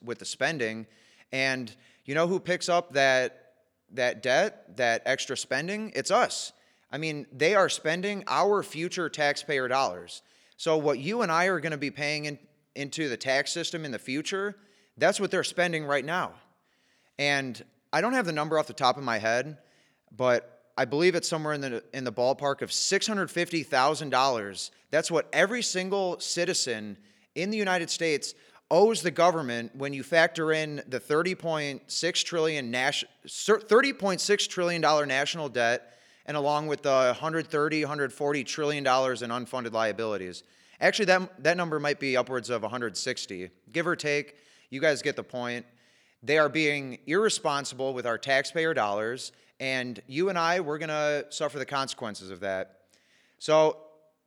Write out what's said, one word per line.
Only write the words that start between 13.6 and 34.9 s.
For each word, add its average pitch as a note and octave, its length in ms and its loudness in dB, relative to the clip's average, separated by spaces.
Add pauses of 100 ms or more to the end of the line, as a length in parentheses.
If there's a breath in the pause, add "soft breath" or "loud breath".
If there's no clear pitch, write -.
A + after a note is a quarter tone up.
in C#3 60 -8
the A2 80 -6
future, G3 560 -4 (420 soft breath)
that's E3+ 220 2
what G3 120 -2
they're F3 120 2
spending E3 420 -2
right C#3 200 0
now. D#3 280 -2 (840)
And C#3 460 0 (280)
I D3+ 100 2
don't A3+ 120 2
have B3 120 2
the E3+ 60 -2
number D#3 260 0
off D3+ 100 2
the A2+ 60 -12
top B2+ 240 4
of C#3+ 60 -8
my A#2 140 0
head, B2 400 0 (580 soft breath)
but B2 340 2 (280)
I C3+ 80 2
believe E3 300 2
it's E3+ 120 -2
somewhere D3+ 260 -2
in D3 80 -6
the, B2 220 -6 (100)
in C3+ 100 -6
the B2 80 -4
ballpark C3 520 0
of A2+ 80 -6
six - 340 0
hundred G3 240 -2
fifty E3+ 320 -2
thousand C#3 480 2
dollars. B2 600 0 (180 soft breath)
That's D#3+ 220 0
what D#3+ 200 0
every G3 300 2
single F#3 580 -2
citizen A#2 800 -4 (380 soft breath)
in F#3 160 -4
the A3 60 -4
United F#3 340 0
States D#3+ 420 -2 (380 soft breath)
owes F#3 320 6
the F3 80 0
government C#3 640 2
when C#3 180 -6
you C3+ 80 -6
factor E3 500 4
in D3+ 360 -2
the B2+ 120 -4
thirty E3+ 360 0
point D3+ 560 -4
six - 320 0
trillion D#3 480 0
nas-, C3 320 0 (240)
cer-, - 320 2
thirty C4 340 4
point F#3+ 260 -2
six G3+ 280 2
trillion F3 340 0
dollar D3+ 240 6